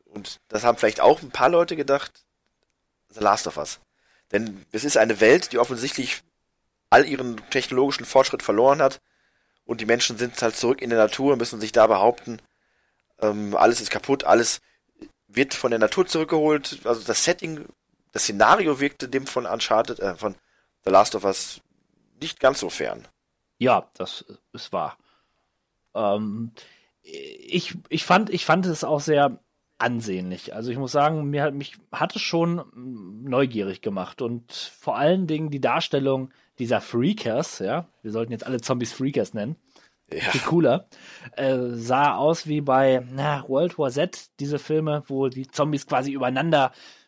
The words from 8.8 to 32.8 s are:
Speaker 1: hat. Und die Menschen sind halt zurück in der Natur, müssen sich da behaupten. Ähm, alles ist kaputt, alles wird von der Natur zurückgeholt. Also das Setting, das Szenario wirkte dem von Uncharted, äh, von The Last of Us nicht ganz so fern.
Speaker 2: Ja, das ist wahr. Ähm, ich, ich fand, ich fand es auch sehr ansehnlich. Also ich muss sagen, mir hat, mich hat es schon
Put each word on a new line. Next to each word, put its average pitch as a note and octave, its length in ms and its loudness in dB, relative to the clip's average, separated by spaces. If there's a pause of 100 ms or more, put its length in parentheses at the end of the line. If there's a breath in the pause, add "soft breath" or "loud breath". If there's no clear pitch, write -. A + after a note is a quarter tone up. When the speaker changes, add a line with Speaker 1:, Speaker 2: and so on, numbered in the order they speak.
Speaker 1:
hat. C3+ 180 0 (640)
Und A#2 160 -8
die A2 60 -6
Menschen A#2 300 0
sind A#2+ 240 -6
halt A2 160 0
zurück B2 240 0
in A#2+ 100 -8
der A#2 80 2
Natur, C3+ 380 2
müssen A#2 240 -6
sich G#2+ 120 -6
da A2 140 8
behaupten. A2+ 540 2 (800)
Ähm, G#2 360 -2
alles A#2 240 4
ist G#2 100 -8
kaputt, C3+ 340 -2
alles A2 360 2 (680)
wird C3+ 280 -2
von - 160 -2
der A#2 80 0
Natur A2 280 2
zurückgeholt. D3+ 800 0
Also A2+ 180 -2
das A2 220 0
Setting, E3 420 -4 (460)
das G#2 100 -4
Szenario C3 580 4
wirkte C#3 280 -4
dem C3+ 180 -4
von B2 180 -4
Uncharted, A2 560 -2
äh, F#2+ 140 -4
von G2+ 220 -6 (480)
The G2 60 -2
Last G2 240 6
of G2 100 -4
Us - 360 -2 (600)
nicht D#3+ 200 -12
ganz C3+ 200 2
so F#2 100 -6
fern. A1+ 360 -8 (520)
Speaker 2:
Ja, A#2 360 2
das - 300 -12 (280)
ist - 200 -14
wahr. E2+ 240 -6 (1000)
Ähm, G#2+ 580 -2 (500 soft breath)
ich, - 720 -8 (160)
ich D#3 140 -4
fand, G3 260 2
ich - 160 -4
fand F3+ 180 2
es E3+ 200 -4
auch D3 160 0
sehr C#3+ 380 2 (400)
ansehnlich. G2+ 760 -4
Also A2+ 160 -8
ich A#2+ 80 -6
muss C3 140 -6
sagen, D3 380 2
mir C#3+ 120 -2
hat, D3 120 -2
mich C#3 220 -10 (160)
hat - 240 -4
es G3+ 60 -4
schon E3+ 420 -2 (600)